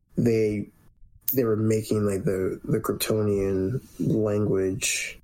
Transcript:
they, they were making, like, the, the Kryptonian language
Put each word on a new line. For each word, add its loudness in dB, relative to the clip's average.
they, 0
they 2
were 2
making, 0
like, -2
the, -2
the 0
Kryptonian 0
language 0